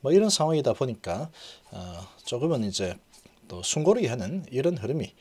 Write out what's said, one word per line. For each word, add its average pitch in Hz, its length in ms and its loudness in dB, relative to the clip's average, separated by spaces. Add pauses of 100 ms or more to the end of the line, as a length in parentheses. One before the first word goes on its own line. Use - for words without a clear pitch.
뭐 135 100 2
이런 202 180 8
상황이다 156 440 2
보니까, 120 560 -4 (420)
어, 90 360 -14 (180)
조금은 127 380 0
이제 95 320 -2 (520)
또 90 140 -12
숨고르기 175 460 2
하는 120 440 -4
이런 175 260 0
흐름이 117 440 -4